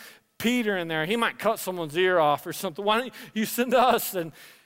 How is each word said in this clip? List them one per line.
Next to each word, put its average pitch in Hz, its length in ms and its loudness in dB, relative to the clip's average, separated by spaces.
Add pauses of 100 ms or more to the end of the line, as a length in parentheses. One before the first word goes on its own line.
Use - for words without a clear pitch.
(380)
Peter 226 400 0
in 170 100 -4
there. 160 180 0
He 208 100 0
might 226 240 -2
cut 208 200 0
someone's 170 380 -6
ear 185 220 4
off 147 260 2
or 170 80 -8
something. 190 300 -8
Why 214 160 2
don't 254 140 -6 (200)
you 220 120 -2
send 240 280 -2
us? 240 420 4
And 165 160 -4 (340)